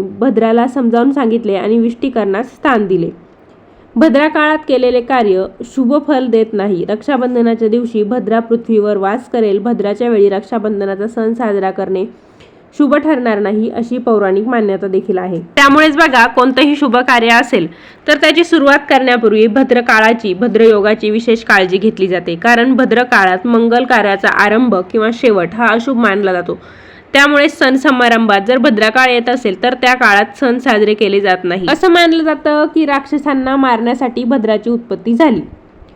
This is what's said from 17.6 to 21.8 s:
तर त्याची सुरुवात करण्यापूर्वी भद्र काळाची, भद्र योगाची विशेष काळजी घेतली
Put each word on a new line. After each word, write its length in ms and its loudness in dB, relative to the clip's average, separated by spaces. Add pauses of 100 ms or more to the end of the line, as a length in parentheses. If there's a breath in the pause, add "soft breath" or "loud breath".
तर 100 2
त्याची 260 2
सुरुवात 360 2 (100)
करण्यापूर्वी 580 2
भद्र 340 2
काळाची, 520 2
भद्र 280 0
योगाची 480 2
विशेष 340 -2
काळजी 340 2
घेतली 300 0